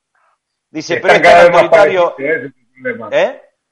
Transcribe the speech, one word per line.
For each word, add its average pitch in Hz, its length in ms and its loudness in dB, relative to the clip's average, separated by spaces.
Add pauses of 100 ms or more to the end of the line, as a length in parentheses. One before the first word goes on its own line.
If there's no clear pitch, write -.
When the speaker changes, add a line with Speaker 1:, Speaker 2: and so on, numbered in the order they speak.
(300)
Speaker 1:
<laughs> - 400 -20
Speaker 2:
dice, 156 240 -8
Speaker 1:
Están 160 160 -6
Speaker 2:
pero - 40 4
es 170 80 0
Speaker 1:
cada 170 140 4
Speaker 2:
tan 175 100 6
Speaker 1:
vez 175 80 4
más 170 80 2
Speaker 2:
autoritario. 180 540 0
Speaker 1:
parecidos, 147 200 -6
ese 147 100 -12
es 139 60 -16 (240)
el 131 60 -20
problema. 113 300 -10
Speaker 2:
¿Eh? 196 300 -4 (300)